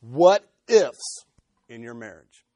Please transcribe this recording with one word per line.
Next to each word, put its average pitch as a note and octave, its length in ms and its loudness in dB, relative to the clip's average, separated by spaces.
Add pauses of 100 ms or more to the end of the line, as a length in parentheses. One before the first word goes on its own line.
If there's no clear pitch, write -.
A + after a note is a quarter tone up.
what E3+ 480 2 (200)
ifs - 560 0 (440)
in A#2 140 -18
your A#2 120 -16
marriage. F#2+ 500 -20 (100)